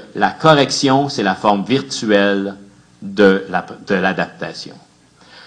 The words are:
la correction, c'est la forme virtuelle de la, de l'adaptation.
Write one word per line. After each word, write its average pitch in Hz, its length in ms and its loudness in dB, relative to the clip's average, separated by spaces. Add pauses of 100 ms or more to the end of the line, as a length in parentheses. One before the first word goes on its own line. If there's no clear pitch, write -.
(160)
la 101 140 0
correction, 139 800 2
c'est 113 140 -4
la 95 120 0
forme 101 280 0
virtuelle 101 920 0 (460)
de 98 480 2
la, 90 160 -4 (220)
de 101 80 0
l'adaptation. 87 800 -6 (720)